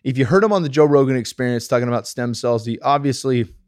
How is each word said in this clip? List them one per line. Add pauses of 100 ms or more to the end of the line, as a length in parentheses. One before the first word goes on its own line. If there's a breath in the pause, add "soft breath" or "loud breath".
If
you
heard
him
on
the
Joe
Rogan
Experience
talking
about
stem
cells,
he
obviously (200)